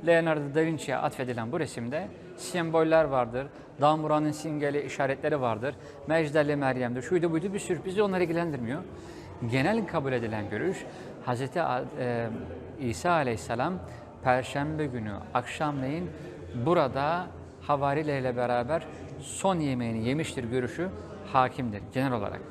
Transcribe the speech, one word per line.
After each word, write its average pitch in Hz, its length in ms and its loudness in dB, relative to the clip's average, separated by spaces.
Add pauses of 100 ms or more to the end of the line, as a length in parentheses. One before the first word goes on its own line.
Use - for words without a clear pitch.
Leonardo 160 480 4
da 160 60 4
Vinci'ye 156 360 2
atfedilen 123 560 -2
bu 165 80 -2
resimde 143 480 -4 (280)
semboller 160 680 4
vardır, 127 420 0 (340)
damburanın 151 520 4
simgeli 147 540 0
işaretleri 139 540 0
vardır, 120 340 0 (320)
Mecdeli 151 500 4
Meryem'dir, 127 460 0
şuydu 170 300 2
buydu 180 220 0
bir 208 40 -2
sürü, - 260 -2
bizi 190 180 0
onlar 190 180 2
ilgilendirmiyor. 165 640 0 (680)
Genel 175 360 2
kabul 139 260 0
edilen 110 380 -2
görüş, 135 340 -2 (400)
Hazreti 127 380 -2
A-, 131 220 0 (160)
e, 117 280 0 (520)
İsa 131 300 0
Aleyhisselam 131 640 2 (500)
Perşembe 143 600 2
günü 113 260 -4 (220)
akşamleyin 139 760 -2 (560)
burada 156 600 4 (360)
havarilerle 139 720 2
beraber 123 460 2 (380)
son 185 400 0
yemeğini 120 480 0
yemiştir 143 360 -2
görüşü 127 440 -2 (440)
hakimdir 123 500 2 (120)
genel 131 180 2
olarak. 101 280 -2 (100)